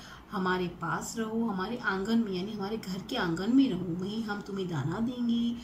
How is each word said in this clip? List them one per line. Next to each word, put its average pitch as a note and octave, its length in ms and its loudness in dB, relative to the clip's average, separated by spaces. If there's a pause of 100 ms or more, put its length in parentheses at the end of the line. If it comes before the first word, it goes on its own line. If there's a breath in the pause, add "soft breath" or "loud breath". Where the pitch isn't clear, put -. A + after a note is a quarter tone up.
(300 loud breath)
हमारे F#3 380 2
पास E3+ 500 -4
रहो, A3+ 280 0
हमारे F#3+ 300 -2
आंगन G#3 420 2
में G3+ 140 2
यानी F#3+ 200 -2
हमारे G#3 240 -2
घर F#3 220 -6
के - 180 -6
आंगन F#3+ 400 2
में C4 140 8
रहो, F3+ 140 0
वहीं F#3 400 -2
हम G#3 160 -4
तुम्हें G3 280 -4
दाना E3 320 0
देंगे, A#3 640 2